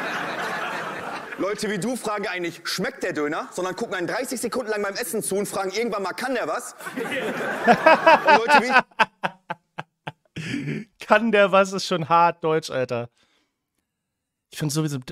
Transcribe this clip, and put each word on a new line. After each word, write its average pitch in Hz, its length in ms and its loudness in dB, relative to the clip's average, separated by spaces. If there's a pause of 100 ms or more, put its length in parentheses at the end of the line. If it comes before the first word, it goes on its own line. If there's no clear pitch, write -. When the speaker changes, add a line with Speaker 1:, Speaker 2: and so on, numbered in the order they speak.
(1400)
Speaker 1:
Leute 208 320 -4
wie 208 80 -2
du 226 180 -4
fragen 208 320 -4
eigentlich, 175 360 -6
„Schmeckt - 400 -6
der 180 100 -2
Döner?“, 160 380 -2
sondern 180 240 -4
gucken 214 200 -6
einen 175 120 -4
dreißig 226 340 -4
Sekunden 226 300 -2
lang 208 100 -2
beim 202 140 -2
Essen 226 260 -4
zu - 140 -2
und 202 100 0
fragen 190 260 -4
irgendwann 208 320 -2
mal, 180 100 -4
„Kann 262 200 -4
der 190 140 -2
was?“ 196 280 -6 (200)
Und - 80 -6 (1300)
Leute 247 240 4 (1700)
wie 147 540 -6 (160)
Speaker 2:
„Kann 220 260 4
der 202 200 6
was?“ 190 200 4
ist 196 140 -4
schon 160 240 -2
hart 170 340 4
deutsch, 160 280 0
Alter. 123 380 -4 (1400)
Ich - 80 -18
find 151 140 -4
sowieso, 151 260 -2 (140)